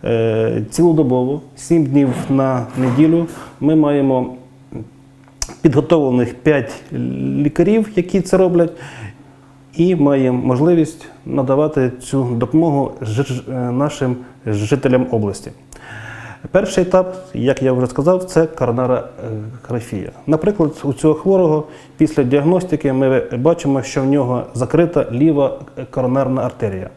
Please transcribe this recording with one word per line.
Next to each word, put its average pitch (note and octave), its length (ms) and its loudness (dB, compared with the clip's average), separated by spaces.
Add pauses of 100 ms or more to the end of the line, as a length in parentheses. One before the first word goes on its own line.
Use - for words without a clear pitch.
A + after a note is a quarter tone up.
е, A2+ 640 0
цілодобово, D3 720 2 (140)
сім E3 300 0
днів C3+ 240 4 (200)
на C3 360 2 (120)
неділю. D#3 500 2 (320)
Ми D3+ 160 2
маємо C#3 580 2 (1300)
підготовлених C3+ 760 2
п'ять D3 360 0 (640)
лікарів, G3 580 2
які F3+ 260 0
це F#3 160 0
роблять, E3+ 340 2 (1040)
і F3+ 200 2
маємо C3+ 460 2
можливість D3 680 2 (180)
надавати C3+ 680 0 (100)
цю C3+ 220 -2
допомогу C3+ 680 0 (100)
ж-, A2 220 -2
ж-, B2+ 260 -6
е, C3 40 -8 (180)
нашим C3+ 440 -2 (300)
жителям B2+ 680 0
області. G#2 400 -4 (1000)
Перший F#3+ 320 0
етап, F#3 320 0 (180)
як B2 300 0
я C3 100 2
вже B2 140 0
сказав, F3 360 0
це E3 220 2
коронарографія. A#2 1700 -4 (160)
Наприклад, D#3 440 0 (120)
у C#3 100 -2
цього D#3 200 2
хворого D#3 500 2 (340)
після D3+ 260 2
діагностики C#3+ 680 2
ми C3 260 2
бачимо, C#3 640 0
що C3+ 200 -4
в C3 40 0
нього B2+ 380 0 (100)
закрита D3+ 580 0
ліва C#3 480 2 (320)
коронарна B2+ 500 0
артерія. G2 540 -6